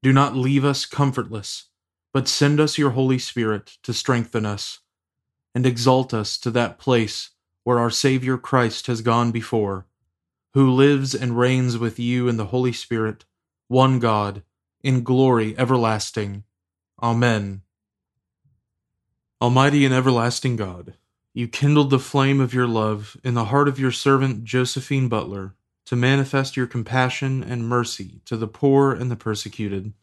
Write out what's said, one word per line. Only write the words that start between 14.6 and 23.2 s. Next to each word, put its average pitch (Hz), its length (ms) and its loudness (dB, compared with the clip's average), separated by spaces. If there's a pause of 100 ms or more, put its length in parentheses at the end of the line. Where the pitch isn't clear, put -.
in 131 220 0
glory 123 540 2
everlasting. 110 840 -2 (580)
Amen. 113 600 0 (1800)
Almighty 135 440 4
and 131 80 2
everlasting 123 640 0
God, 90 400 -10 (380)
you 120 140 -6
kindled 143 420 2
the 135 100 4
flame 139 420 0
of 120 120 -2
your 123 140 0
love 107 560 -2